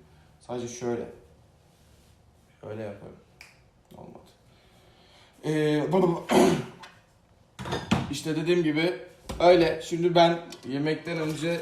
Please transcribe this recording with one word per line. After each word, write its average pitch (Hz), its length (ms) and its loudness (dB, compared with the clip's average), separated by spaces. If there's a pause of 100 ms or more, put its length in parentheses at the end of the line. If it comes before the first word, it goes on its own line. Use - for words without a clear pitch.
(400)
Sadece 123 280 -10
şöyle. 120 420 -6 (1500)
Öyle 107 200 -10
yaparım. 101 320 -14 (800)
Olmadı. - 320 -20 (1160)
Ee, 151 460 0
bu, 185 100 4
bu, 170 280 0
<clears throat> - 1800 -2
işte 151 240 -6
dediğim 170 280 2
gibi 160 300 2 (460)
öyle. 170 440 6
Şimdi 170 320 0
ben 170 240 6 (300)
yemekten 156 480 -4
önce 156 440 -4